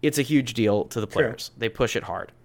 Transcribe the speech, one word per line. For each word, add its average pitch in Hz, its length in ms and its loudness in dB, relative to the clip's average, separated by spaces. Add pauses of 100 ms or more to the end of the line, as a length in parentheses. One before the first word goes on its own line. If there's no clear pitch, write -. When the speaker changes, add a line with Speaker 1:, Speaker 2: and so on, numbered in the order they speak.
Speaker 1:
It's 147 160 2
a 147 40 2
huge 127 320 2
deal 104 320 4
to - 140 -6
the 104 80 -2
Speaker 2:
Sure. - 60 -14 (100)
Speaker 1:
players. - 340 -4
They 113 120 -2
push 117 260 0
it - 80 -2
hard. - 300 -8 (120)